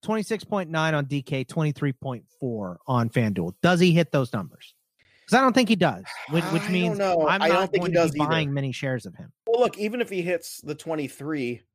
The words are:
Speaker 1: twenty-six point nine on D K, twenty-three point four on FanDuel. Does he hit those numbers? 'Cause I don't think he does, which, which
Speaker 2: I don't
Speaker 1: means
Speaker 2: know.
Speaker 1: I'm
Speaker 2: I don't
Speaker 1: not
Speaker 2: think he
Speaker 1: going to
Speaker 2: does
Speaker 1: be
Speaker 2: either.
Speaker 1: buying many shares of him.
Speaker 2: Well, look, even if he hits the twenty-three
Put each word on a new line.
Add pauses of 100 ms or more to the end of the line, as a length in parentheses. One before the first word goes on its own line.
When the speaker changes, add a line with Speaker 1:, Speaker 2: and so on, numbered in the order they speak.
Speaker 1:
twenty-six
point
nine
on
D
K,
twenty-three
point (160)
four
on
FanDuel. (100)
Does
he
hit
those
numbers? (540)
'Cause
I
don't
think
he
does, (260)
which,
which
Speaker 2:
I
don't
Speaker 1:
means
Speaker 2:
know.
Speaker 1:
I'm
Speaker 2:
I
don't
Speaker 1:
not
Speaker 2:
think
he
Speaker 1:
going
to
Speaker 2:
does
Speaker 1:
be
Speaker 2:
either.
Speaker 1:
buying
many
shares
of
him. (160)
Speaker 2:
Well,
look,
even
if
he
hits
the
twenty-three (140)